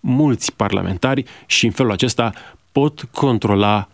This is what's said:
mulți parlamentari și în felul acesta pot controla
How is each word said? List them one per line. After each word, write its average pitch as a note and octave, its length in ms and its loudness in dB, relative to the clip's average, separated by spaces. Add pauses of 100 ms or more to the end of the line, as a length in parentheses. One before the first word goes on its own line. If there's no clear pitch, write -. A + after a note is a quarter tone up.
mulți C3 540 0
parlamentari G2 680 -2 (220)
și - 180 0
în A#2 60 2
felul A#2 220 0
acesta A#2 400 -2 (400)
pot D3 380 -2
controla G#2 840 0